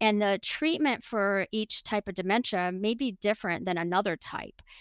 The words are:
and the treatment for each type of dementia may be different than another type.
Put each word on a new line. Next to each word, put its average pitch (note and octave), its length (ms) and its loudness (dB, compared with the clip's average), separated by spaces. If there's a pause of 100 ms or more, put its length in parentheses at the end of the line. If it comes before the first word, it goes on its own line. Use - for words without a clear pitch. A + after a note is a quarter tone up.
and G#3+ 220 6
the G3 180 2
treatment D4+ 640 0
for G3 480 0
each G#3+ 320 -2
type - 240 -4
of F#3+ 80 -8
dementia F#3 560 0
may G3+ 240 -2
be A#3 260 -4
different G3+ 460 -2
than F3+ 100 0
another E3+ 400 0
type. - 460 -10 (180)